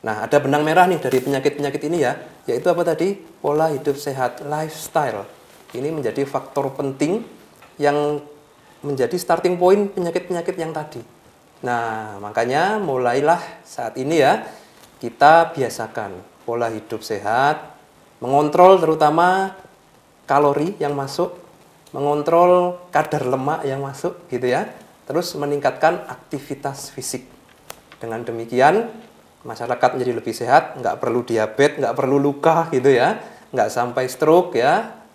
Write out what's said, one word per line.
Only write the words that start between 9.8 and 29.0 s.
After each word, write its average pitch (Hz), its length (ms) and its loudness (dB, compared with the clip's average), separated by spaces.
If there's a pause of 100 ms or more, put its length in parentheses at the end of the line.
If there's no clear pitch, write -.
penyakit-penyakit 175 680 -4
yang 160 120 -6
tadi. 151 320 -10 (640)
Nah, 110 560 -4
makanya 123 580 0
mulailah 139 640 0 (220)
saat - 340 -10
ini 147 220 0
ya, 175 260 4 (540)
kita 160 500 6
biasakan 110 640 -6 (320)
pola 117 260 -2
hidup 110 320 -10
sehat, 113 540 0 (640)
mengontrol 151 580 6
terutama 170 760 2 (720)
kalori 147 500 2
yang 147 140 -4
masuk, 139 420 -4 (580)
mengontrol 170 840 2 (140)
kadar 151 320 -2
lemak 131 400 -2
yang 139 160 -4
masuk 139 480 -8
gitu 123 180 -6
ya, 143 220 0 (400)
terus 170 280 -4
meningkatkan 143 680 0
aktivitas - 880 -10
fisik. - 320 -10 (720)
Dengan 117 320 -10
demikian, 123 640 2 (520)